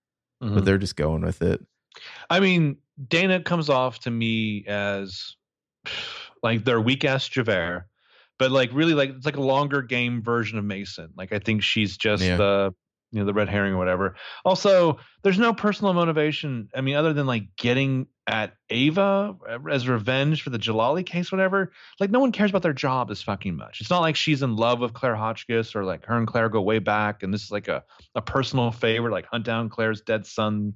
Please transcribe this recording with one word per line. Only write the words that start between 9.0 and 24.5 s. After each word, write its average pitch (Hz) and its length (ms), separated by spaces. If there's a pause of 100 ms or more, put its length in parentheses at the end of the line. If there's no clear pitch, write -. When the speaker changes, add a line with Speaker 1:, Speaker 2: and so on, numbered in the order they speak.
Speaker 1:
it's 131 160
like 147 100
a 143 60
longer 139 400
game 120 420
version 117 340
of 104 60
Mason. 95 540
Like, 95 160
I 104 60
think 107 220
she's 101 360
just 104 260
Speaker 2:
Yeah. 90 140
Speaker 1:
the, 98 360 (380)
you 110 80
know, 101 60
the 101 80
red 101 160
herring 101 240
or 92 40
whatever. 92 380 (300)
Also, 185 540 (240)
there's 180 160
no 233 140
personal 202 400
motivation, 151 800
I 135 60
mean, 135 160
other 156 160
than, 143 160
like, 107 300
getting 131 500 (200)
at 107 260 (160)
Ava 196 680 (360)
as 127 180
revenge 131 540
for 135 80
the 117 80
Jalali 117 440
case, 175 280
whatever. 190 400 (280)
Like, 202 120
no 247 80
one 262 120
cares 202 200
about 190 100
their 160 120
job 131 360
as 104 140
fucking 98 320
much. - 260
It's - 80
not 180 120
like 160 140
she's 143 280
in 120 120